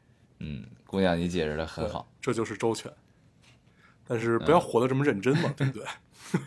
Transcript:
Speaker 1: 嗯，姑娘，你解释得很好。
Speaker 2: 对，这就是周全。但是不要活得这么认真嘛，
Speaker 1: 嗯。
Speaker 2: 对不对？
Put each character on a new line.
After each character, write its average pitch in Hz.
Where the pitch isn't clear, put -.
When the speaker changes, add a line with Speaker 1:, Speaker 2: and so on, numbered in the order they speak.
Speaker 1:
嗯， 73
姑 98
娘， 87
你 87
解 87
释 76
得 80
很 80
好。 -
Speaker 2:
对， -
这 127
就 110
是 107
周 113
全。 -
但 120
是 117
不 -
要 170
活 -
得 127
这 131
么 139
认 110
真 120
嘛， 139
Speaker 1:
嗯。 -
Speaker 2:
对 139
不 131
对？ -